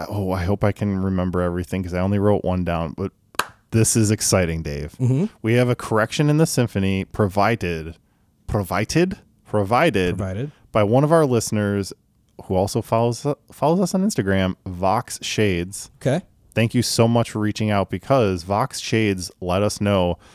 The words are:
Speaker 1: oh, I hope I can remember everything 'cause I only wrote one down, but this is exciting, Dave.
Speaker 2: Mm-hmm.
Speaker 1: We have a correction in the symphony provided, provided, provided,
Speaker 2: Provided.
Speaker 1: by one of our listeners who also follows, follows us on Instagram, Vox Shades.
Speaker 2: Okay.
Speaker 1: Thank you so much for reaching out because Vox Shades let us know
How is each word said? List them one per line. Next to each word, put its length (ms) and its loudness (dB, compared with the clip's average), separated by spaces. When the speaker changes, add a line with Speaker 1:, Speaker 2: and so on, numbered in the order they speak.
Speaker 1:
oh, 240 -4
I 100 -2
hope 220 0
I 80 2
can 280 -2
remember 400 0
everything 440 -2
'cause 100 -6
I 60 -2
only 180 0
wrote 260 2
one 200 0
down, 320 -2
but 160 -6
this 240 2
is 160 2
exciting, 540 0
Dave. 340 -8
Speaker 2:
Mm-hmm. 280 0
Speaker 1:
We 120 0
have 140 2
a 80 0
correction 520 0
in 100 2
the 80 4
symphony 580 0
provided, 920 -2
provided, 680 0
provided, 720 2
Speaker 2:
Provided. 320 -6
Speaker 1:
by 100 2
one 220 4
of 80 2
our 120 6
listeners 680 0
who 100 -2
also 260 0
follows, 420 0
follows 260 0
us 160 0
on 100 0
Instagram, 520 0
Vox 560 -2
Shades. 680 -2
Speaker 2:
Okay. 200 0
Speaker 1:
Thank 220 2
you 80 2
so 240 2
much 240 2
for 80 -6
reaching 320 -2
out 200 0
because 520 0
Vox 380 -2
Shades 500 0
let 220 0
us 180 -2
know 380 2